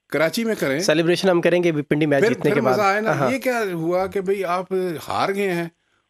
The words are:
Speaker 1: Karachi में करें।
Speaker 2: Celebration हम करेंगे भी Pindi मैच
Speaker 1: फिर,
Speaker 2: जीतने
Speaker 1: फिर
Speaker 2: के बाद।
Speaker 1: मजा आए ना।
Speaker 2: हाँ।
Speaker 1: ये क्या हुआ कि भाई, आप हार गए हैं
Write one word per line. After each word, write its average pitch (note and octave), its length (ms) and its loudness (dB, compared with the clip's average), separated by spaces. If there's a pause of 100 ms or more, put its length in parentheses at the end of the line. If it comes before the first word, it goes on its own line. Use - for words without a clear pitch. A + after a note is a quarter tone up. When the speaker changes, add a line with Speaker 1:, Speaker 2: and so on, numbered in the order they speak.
(100)
Speaker 1:
Karachi D#3+ 340 0
में G#3+ 120 -2
करें। C#3+ 240 -2
Speaker 2:
Celebration E3+ 480 2
हम F3 120 4
करेंगे F3 320 2
भी D3 100 -2
Pindi D3+ 240 0
मैच C#3+ 160 4
Speaker 1:
फिर, A#3 100 4
Speaker 2:
जीतने F3+ 100 -6
Speaker 1:
फिर C#3+ 120 2
Speaker 2:
के - 60 2
बाद। - 140 2
Speaker 1:
मजा G#3 140 2
आए G3+ 120 0
ना। G#3+ 120 0
Speaker 2:
हाँ। C3+ 200 0
Speaker 1:
ये C4 60 -2
क्या B3 200 -2
हुआ F3+ 480 -2
कि F#3+ 140 -6
भाई, G3 220 -2
आप F3+ 580 -4
हार A#2 320 -2
गए G3 160 -2
हैं E3+ 220 -4 (400)